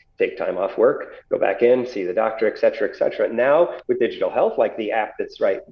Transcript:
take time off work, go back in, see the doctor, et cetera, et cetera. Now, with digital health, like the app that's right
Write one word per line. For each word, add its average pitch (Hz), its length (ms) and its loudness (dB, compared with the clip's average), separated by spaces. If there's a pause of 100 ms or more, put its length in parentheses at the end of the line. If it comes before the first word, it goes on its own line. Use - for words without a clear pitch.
(180)
take - 200 -2
time 90 200 -4
off 95 200 -4
work, - 360 2 (160)
go - 80 0
back 98 240 0
in, 123 240 4
see 101 180 -6
the 90 100 -4
doctor, 110 380 0
et - 60 -6
cetera, 110 320 0
et - 60 -14
cetera. - 360 0
Now, 139 440 2 (120)
with 123 120 0
digital 113 300 0
health, 175 280 0
like 110 180 0
the 107 160 -6
app 110 260 -2
that's - 220 -8
right 101 220 0 (100)